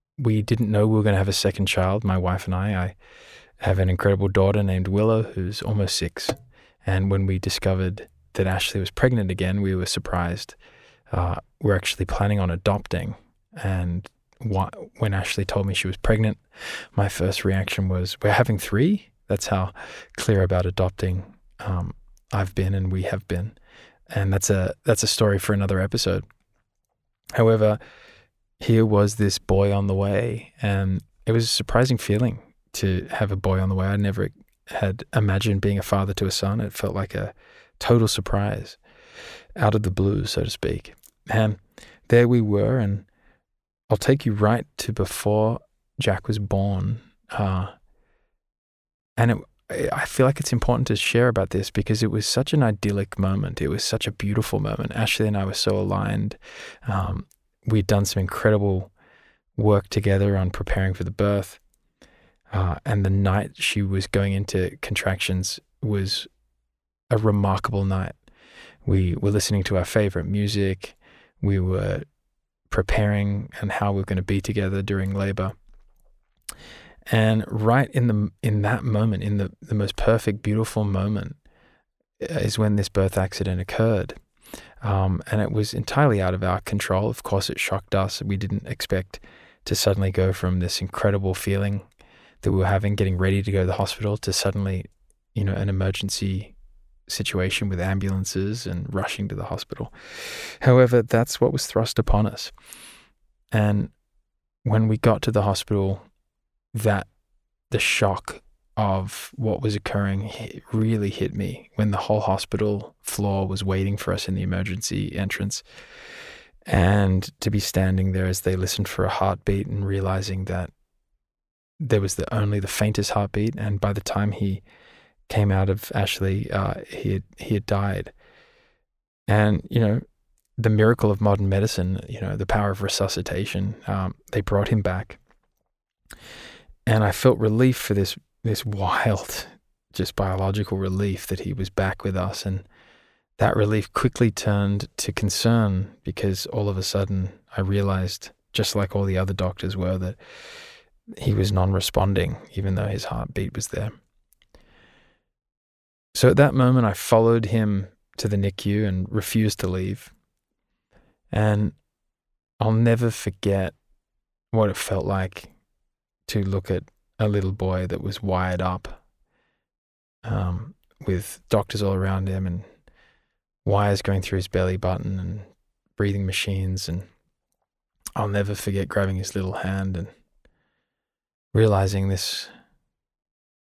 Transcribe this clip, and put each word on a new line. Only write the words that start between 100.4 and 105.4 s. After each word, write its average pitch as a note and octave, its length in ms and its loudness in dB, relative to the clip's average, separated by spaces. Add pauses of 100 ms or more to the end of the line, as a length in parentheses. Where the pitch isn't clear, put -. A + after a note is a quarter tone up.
However, B2 420 8
that's - 380 0
what B2 120 4
was - 140 -2
thrust - 320 0
upon G#2+ 280 4
us. - 260 -8 (960)
And G#2 400 2 (720)
when A2 240 4
we A2 100 4
got A2 260 4
to A#2 100 -2
the A2 100 4